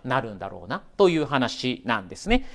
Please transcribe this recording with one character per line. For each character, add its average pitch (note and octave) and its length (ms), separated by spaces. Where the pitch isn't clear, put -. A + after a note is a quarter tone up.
な C3 160
る A2 140
ん F#2+ 40
だ F#2+ 120
ろ F2+ 160
う - 20
な D#3+ 140
と G3 100
い E3 80
う D3+ 80
話 B2+ 640
な A2+ 140
ん F#2 80
で F#2 80
す - 120
ね。 C4 160